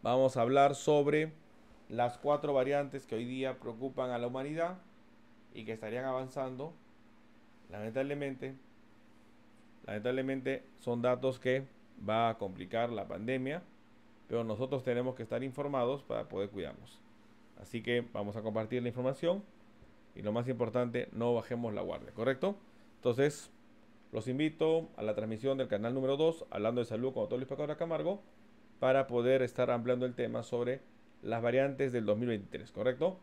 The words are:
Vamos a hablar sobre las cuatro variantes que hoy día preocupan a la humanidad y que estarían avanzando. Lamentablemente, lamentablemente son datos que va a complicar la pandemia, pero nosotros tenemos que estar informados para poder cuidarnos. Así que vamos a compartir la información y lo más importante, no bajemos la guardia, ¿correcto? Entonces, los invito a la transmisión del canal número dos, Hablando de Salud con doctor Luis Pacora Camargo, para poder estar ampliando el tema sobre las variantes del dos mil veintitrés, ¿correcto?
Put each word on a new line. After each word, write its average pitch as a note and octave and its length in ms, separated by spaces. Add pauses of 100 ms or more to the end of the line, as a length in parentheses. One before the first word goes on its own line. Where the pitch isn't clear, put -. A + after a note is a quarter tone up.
Vamos C3 360
a - 20
hablar C#3 340
sobre D3+ 560 (600)
las A#2+ 260
cuatro C#3+ 380
variantes C#3 500
que A2+ 120
hoy A#2+ 100
día C3 340
preocupan B2 520
a A#2+ 40
la A#2+ 120
humanidad D#3 500 (760)
y A2 140
que A2+ 80
estarían A2+ 320
avanzando. C3 680 (960)
Lamentablemente, C3+ 840 (1300)
lamentablemente C3 760 (160)
son A#2+ 220
datos B2 360
que C3 280 (420)
va A2+ 220
a A2 80
complicar G2 520
la G#2+ 160
pandemia, C3 560 (680)
pero A#2 140
nosotros A#2+ 400
tenemos B2 320
que A#2 80
estar A#2 220
informados C3+ 580
para A2+ 240
poder G2 220
cuidarnos. - 520 (600)
Así A2+ 220
que A#2+ 200 (100)
vamos G#2 240
a A2 60
compartir A2 400
la B2 60
información C3+ 560 (680)
y - 80
lo G#2 100
más A#2+ 160
importante, A#2+ 640
no A#2+ 220
bajemos A#2 400
la G2 80
guardia, F2 300
¿correcto? C3+ 440 (400)
Entonces, C3+ 540 (600)
los A2+ 160
invito D#3 680
a - 60
la G#2+ 120
transmisión A2 440
del B2+ 100
canal G#2+ 240
número C3+ 240
dos, D#3+ 340
Hablando A2+ 300
de A2+ 60
Salud A#2+ 260
con A2+ 120
doctor B2 140
Luis C3 100
Pacora D3 280
Camargo, E3+ 460 (580)
para C3 260
poder B2 360
estar B2 280
ampliando B2 360
el B2 80
tema A#2 280
sobre A#2+ 380 (420)
las A2+ 200
variantes C3 500
del A#2 140
dos G#2 100
mil B2 120
veintitrés, G#2+ 440
¿correcto? C3 500